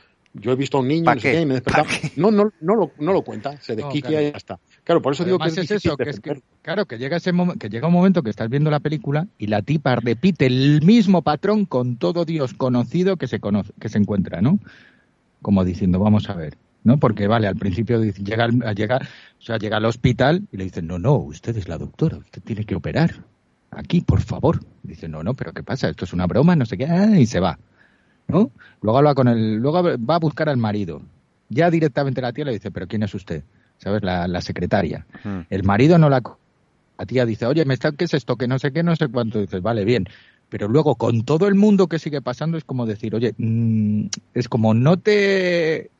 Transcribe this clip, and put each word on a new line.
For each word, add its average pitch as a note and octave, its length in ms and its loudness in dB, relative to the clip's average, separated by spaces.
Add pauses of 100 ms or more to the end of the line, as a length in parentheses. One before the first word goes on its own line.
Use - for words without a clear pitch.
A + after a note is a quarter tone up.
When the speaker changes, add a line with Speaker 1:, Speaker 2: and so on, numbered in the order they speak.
(340)
Speaker 1:
Yo A2 160 -6
he C3 60 0
visto C#3 220 -2
a - 20 2
un B2+ 80 0
niño, E3 160 0
Speaker 2:
¿Pa D#3+ 100 4
Speaker 1:
no A#2+ 60 -2
sé C#3 120 0
Speaker 2:
qué? D#3+ 40 2
Speaker 1:
qué, E3 60 2
y D#3 40 0
me C3+ 60 0
he C3 80 0
Speaker 2:
¿Pa - 220 2
Speaker 1:
despertado". - 40 -6 (140)
Speaker 2:
qué? D#3 160 -6
Speaker 1:
No, F#3 140 2
no, G#3 200 4 (120)
no F3 120 0
lo, F#3+ 240 0
no D#3 140 -2
lo E3 100 2
cuenta, C3+ 380 -10
se - 120 -10
Speaker 3:
No, A2 40 -4
Speaker 1:
desquicia C3+ 340 -6
Speaker 3:
claro. D3+ 180 0
Speaker 1:
y - 40 -6
ya - 60 -14
está. - 200 -14 (240)
Claro, E3 200 0
por C#3 100 0
eso F3 120 -4
digo F3+ 140 0
que E3 100 -2
Speaker 3:
Además D#3+ 100 -4
Speaker 1:
es F3+ 80 -4
Speaker 3:
es - 40 -6
Speaker 1:
difícil G3 200 -2
Speaker 3:
eso, C#3+ 80 -2
que C3 100 -4
es G#2 120 -10
que, D3+ 100 -10
Speaker 1:
defender. D3 120 -10 (200)
Speaker 3:
claro, F3+ 240 -4
que A#2 120 -12
llega C#3 200 -4
ese F3+ 160 -2
momen-, F3 240 0
que A2 100 -8
llega A2+ 180 -4
un F3 60 2
momento F3+ 300 4
que A2 80 -4
estás A#2 180 -4
viendo D3 220 0
la D3 100 2
película D3+ 460 -4 (120)
y G#2+ 100 -8
la G#2 120 2
tipa C3+ 360 0
repite B2 500 2
el C3+ 360 4
mismo F#3+ 380 6
patrón G3 460 0
con B2 320 -2
todo E3+ 260 -2
Dios D#3 300 -4
conocido D3 640 0
que B2 100 -6
se A#2 120 -4
conoce, G2+ 380 -2
que A2 120 -10
se A2+ 80 -2
encuentra, G2 420 0
¿no? D#3+ 180 4 (840)
Como F#2+ 220 2
diciendo, F#2 340 2
"Vamos G#2 320 2
a G2+ 40 -8
ver", D#2 220 -10 (280)
¿no? C3 140 6
Porque, G2+ 280 2
vale, A2 220 2
al F2+ 80 -2
principio G#2 440 -2
dice, G2 220 -2
llega A2+ 220 -2
al, A#2 300 0
llega, A2 240 0 (400)
o - 40 -20
sea, A2+ 160 -6
llega G#2 180 -2
al G#2+ 80 0
hospital B2+ 680 2
y G#2 40 -10
le G2 80 -6
dicen, F2 220 -8
"No, F2 120 -6
no, B2 180 2
usted E2+ 400 -6
es G2 120 -6
la E2+ 100 -8
doctora, - 400 -4
usted - 240 -20
tiene G#2+ 220 -8
que - 100 -6
operar. A2+ 500 -2 (460)
Aquí, - 300 -4
por - 220 2
favor". - 380 -2 (220)
Dice, E2+ 260 -14
"No, D#2 140 -10
no, A2+ 120 -4
pero E2 180 -10
¿qué - 100 -12
pasa? A2 280 -4
Esto - 160 -8
es - 60 -12
una F2+ 140 0
broma, D#3 300 4
no B2+ 80 2
sé G#2+ 140 -6
qué", C3 80 -4
ah, F#3+ 320 4
y A#2+ 80 6
se - 140 -2
va, F2+ 180 0 (720)
¿no? G3+ 220 2 (300)
Luego G#2+ 180 0
habla C#3+ 160 6
con C3 140 4
el, A2 280 2
luego D3+ 260 0
va C3 320 0
a F3 60 2
buscar D#3 280 -2
al C#3 100 0
marido. G#2 440 -2 (460)
Ya D#3+ 220 2
directamente C#3+ 520 0
la A#2+ 100 -4
tía D3 120 -8
le C3 80 -4
dice, G2+ 180 -6
"¿Pero F2+ 160 -10
quién G#2+ 160 -4
es G#2+ 120 -4
usted?". E2 280 -10 (360)
¿Sabes? G2+ 260 -4
La, F2+ 240 -2
la F2+ 120 -4
secretaria. F2+ 640 -2 (180)
Speaker 2:
Hmm. G2 160 -8 (100)
Speaker 3:
El G2 140 -2
marido B2+ 340 6
no D#3 100 8
la C3 120 4
co-, - 180 -10 (600)
la - 80 -10
tía A#2+ 200 0
dice, A2+ 200 -4
"Oye, D#3 180 2
¿me C3+ 100 2
está, D#3 180 0
qué F3 120 -4
es E3+ 100 -2
esto? C3 220 -2
Que B2 100 -2
no C3 140 0
sé C#3 120 -2
qué, D#3+ 120 -2
no E3+ 120 2
sé D3+ 120 -2
cuánto". A2+ 320 -2
Dices, F#2+ 200 -4
"Vale, G#2+ 240 -2
bien". A#2+ 220 0 (420)
Pero G#2 200 -6
luego, C#3+ 280 2
con A2+ 280 0
todo D#3+ 240 2
el G3+ 60 4
mundo G3 340 4
que E3 100 -4
sigue D3 240 -6
pasando, D#3+ 360 -4
es D3 60 -10
como B2+ 220 -6
decir, G#2+ 280 -4
"Oye, A2+ 240 -2
mm", A2 680 0 (280)
es B2 140 -2
como, A2 260 2
"No D3 240 4
te" F#3 1000 0